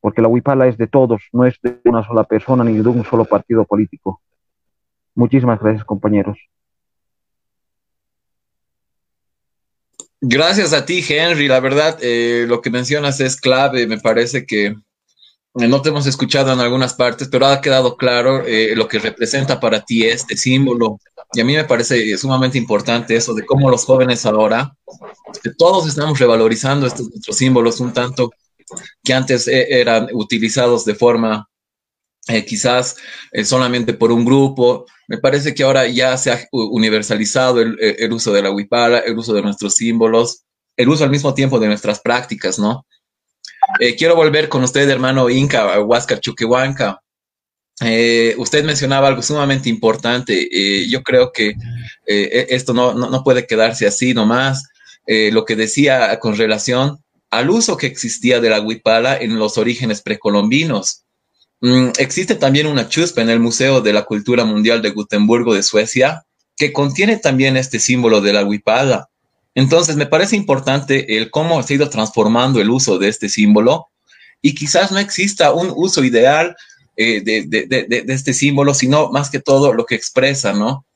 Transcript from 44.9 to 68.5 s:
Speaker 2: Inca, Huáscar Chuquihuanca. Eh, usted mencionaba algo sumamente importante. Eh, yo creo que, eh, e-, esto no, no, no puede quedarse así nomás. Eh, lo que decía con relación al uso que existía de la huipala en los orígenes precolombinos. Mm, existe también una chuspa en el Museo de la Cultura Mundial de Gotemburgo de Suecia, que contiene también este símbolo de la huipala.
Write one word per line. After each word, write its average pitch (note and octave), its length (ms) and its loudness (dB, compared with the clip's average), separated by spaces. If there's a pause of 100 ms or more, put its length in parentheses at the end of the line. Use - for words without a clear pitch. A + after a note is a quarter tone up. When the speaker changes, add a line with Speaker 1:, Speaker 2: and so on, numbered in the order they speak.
Speaker 2:
Inca, B2 540 2
Huáscar A#2 380 0
Chuquihuanca. B2 840 -2 (840)
Eh, A#2 540 2
usted D3 260 0
mencionaba C#3 440 0
algo B2+ 120 0
sumamente C#3 480 -2
importante. A2+ 840 -2
Eh, G2 380 -2
yo B2+ 140 -4
creo B2+ 280 2
que, G#2+ 180 -2
eh, G#2+ 80 -8 (500)
e-, G#2 480 0
esto B2+ 180 -4
no, B2 220 2
no, A#2 160 -4
no C3 120 -2
puede B2+ 240 2
quedarse A2+ 400 0
así B2 280 0
nomás. B2+ 520 0 (400)
Eh, A2 240 2
lo A2 140 2
que A2 120 -2
decía A2+ 640 2
con G#2+ 180 -2
relación B2 640 -2 (300)
al B2+ 180 0
uso A3 260 0
que C#3+ 100 -6
existía B2 540 -2
de A#2 100 2
la G#2+ 100 2
huipala A2+ 560 0
en A2+ 220 -4
los G#2+ 200 -2
orígenes A2+ 440 -2
precolombinos. G#2+ 1000 -2 (560)
Mm, B2+ 280 4 (100)
existe F3 360 -2
también C#3+ 320 2
una C3+ 220 -2
chuspa D#3+ 340 -2
en A2+ 80 2
el A#2 100 2
Museo B2+ 400 2
de G#2+ 120 0
la G#2 120 2
Cultura A2+ 400 0
Mundial A2 380 2
de G#2+ 80 0
Gotemburgo G#2+ 640 2
de G2 80 0
Suecia, B2+ 640 0 (300)
que D3 160 -2
contiene D#3+ 440 0
también C3+ 400 2
este C3 220 -4
símbolo A#2 420 2
de G2+ 140 2
la G2+ 100 2
huipala. A2+ 640 -2 (460)